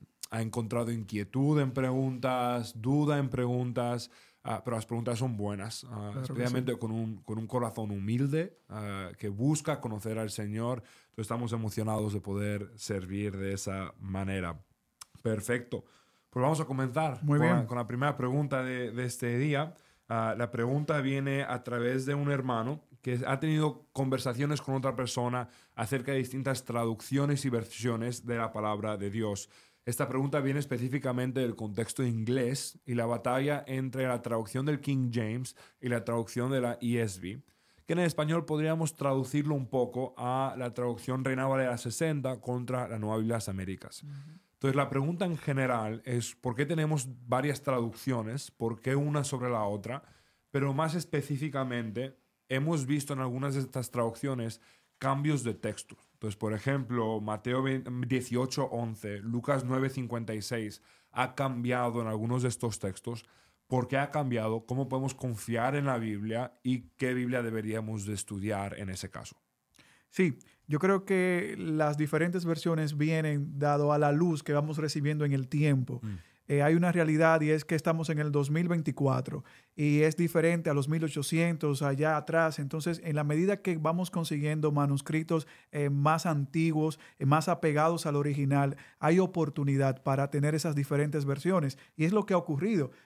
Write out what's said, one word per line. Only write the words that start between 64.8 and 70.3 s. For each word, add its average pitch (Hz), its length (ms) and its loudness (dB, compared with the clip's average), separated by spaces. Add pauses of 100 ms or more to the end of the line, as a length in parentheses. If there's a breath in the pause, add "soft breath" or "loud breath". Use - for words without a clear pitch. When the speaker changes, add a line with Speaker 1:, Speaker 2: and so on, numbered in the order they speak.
Speaker 1:
podemos 131 260 -2
confiar 117 640 -2
en 143 80 0
la 131 140 0
Biblia? 110 640 -4
¿Y 123 340 -2
qué 127 160 0
Biblia 123 300 0
deberíamos 110 640 -4
de 104 80 -2
estudiar 101 640 -4
en 98 100 -6
ese 92 220 -8
caso? - 260 -14 (720 soft breath)
Speaker 2:
Sí, 175 300 2 (300 soft breath)